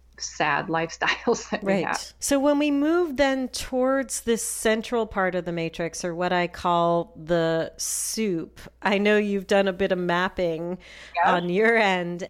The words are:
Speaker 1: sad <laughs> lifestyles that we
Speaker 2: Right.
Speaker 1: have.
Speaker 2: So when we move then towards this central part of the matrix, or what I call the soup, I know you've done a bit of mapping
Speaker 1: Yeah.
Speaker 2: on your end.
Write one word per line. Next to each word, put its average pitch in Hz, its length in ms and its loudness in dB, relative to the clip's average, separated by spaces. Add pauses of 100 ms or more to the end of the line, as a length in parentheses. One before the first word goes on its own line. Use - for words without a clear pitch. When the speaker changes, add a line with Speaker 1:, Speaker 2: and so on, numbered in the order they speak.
(200)
Speaker 1:
sad 151 460 -2
<laughs> 160 120 -2
lifestyles - 720 -2
that - 120 -6
we 196 120 0
Speaker 2:
Right. 185 120 0
Speaker 1:
have. - 320 -4
Speaker 2:
So 277 200 0
when 285 200 2
we 294 120 0
move 302 460 0
then 269 320 0
towards 262 760 -2
this 233 220 0
central 226 640 -2
part 185 280 0
of 175 100 -2
the 175 80 -6
matrix, 165 520 -4
or 175 100 -6
what 180 180 0
I 175 140 2
call 170 720 2
the 165 600 0
soup, - 840 -4 (220)
I 202 160 2
know 208 180 6
you've 202 300 0
done 196 220 4
a 185 40 2
bit 185 200 0
of 180 60 2
mapping 175 800 -2 (460)
Speaker 1:
Yeah. 185 100 4
Speaker 2:
on 175 140 0
your 220 280 4
end. 180 540 0